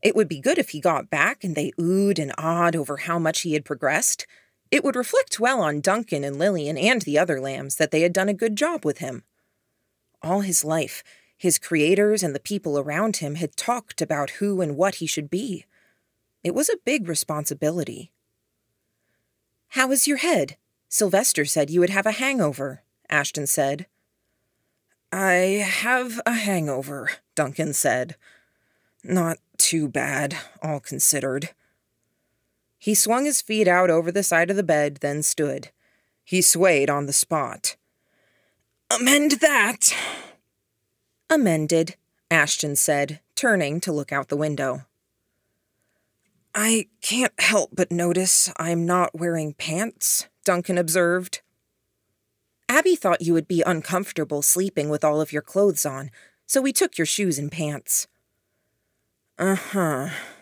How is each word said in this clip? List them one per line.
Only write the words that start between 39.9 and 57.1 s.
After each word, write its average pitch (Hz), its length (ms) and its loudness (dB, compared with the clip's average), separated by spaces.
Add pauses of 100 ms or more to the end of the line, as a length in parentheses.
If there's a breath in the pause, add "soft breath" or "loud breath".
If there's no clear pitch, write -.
"Amended," 165 680 2 (360)
Ashton 147 440 2
said, 143 440 0 (160)
turning 175 460 0
to 185 100 -4
look 147 200 -4
out 139 180 -4
the 147 80 -2
window. 139 500 -4 (1700)
"I 220 340 0 (120)
can't 240 380 -2
help 208 340 2
but 180 180 0
notice 175 680 2
I'm 170 280 0
not 180 300 0
wearing 160 380 -4
pants," - 760 -4 (160)
Duncan 180 340 0
observed. 175 640 0 (1300)
"Abby 359 280 4
thought 180 260 2
you 165 120 2
would 165 140 2
be 170 140 0
uncomfortable 165 800 -2
sleeping 170 480 0
with 147 140 0
all 151 180 2
of 151 100 -4
your 147 120 -4
clothes 190 420 0
on, 135 240 -8 (380 soft breath)
so 269 140 2
we 269 120 0
took - 240 0
your 165 80 0
shoes 175 320 -2